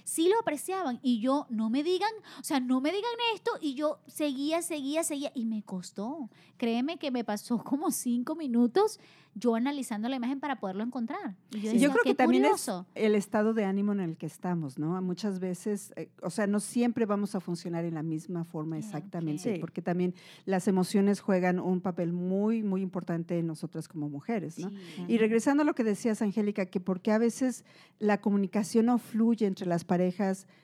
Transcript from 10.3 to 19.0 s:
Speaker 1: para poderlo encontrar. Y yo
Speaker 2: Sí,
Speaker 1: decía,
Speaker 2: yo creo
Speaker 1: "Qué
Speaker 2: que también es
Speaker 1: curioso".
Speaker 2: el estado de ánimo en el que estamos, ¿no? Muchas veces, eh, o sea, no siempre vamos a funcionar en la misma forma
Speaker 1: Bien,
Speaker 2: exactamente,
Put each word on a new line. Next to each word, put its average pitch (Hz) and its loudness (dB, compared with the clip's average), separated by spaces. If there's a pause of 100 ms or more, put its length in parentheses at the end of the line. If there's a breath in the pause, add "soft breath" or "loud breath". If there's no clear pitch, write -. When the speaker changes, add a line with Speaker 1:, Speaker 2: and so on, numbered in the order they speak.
Speaker 1:
para 277 -4
poderlo 196 -4
encontrar. 247 -6 (160)
Y 220 -8
yo 214 -4
Speaker 2:
Sí, 226 0
Speaker 1:
decía, 240 6 (100)
Speaker 2:
yo - 2
creo 466 4
Speaker 1:
"Qué - 4
Speaker 2:
que - 4
también 254 6
es 311 8
Speaker 1:
curioso". 196 0
Speaker 2:
el 214 4
estado 214 2
de 220 2
ánimo 202 0
en 202 0
el 165 -2
que - -10
estamos, 160 -4
¿no? 165 0
Muchas 185 -2
veces, 185 -4
eh, - -10 (140)
o 170 -2
sea, 208 0
no 202 2
siempre 233 0
vamos 202 -2
a 196 -2
funcionar 170 -4
en 170 -4
la 156 -4
misma 165 -6
forma 160 -6
Speaker 1:
Bien, 151 -6
Speaker 2:
exactamente, 160 -6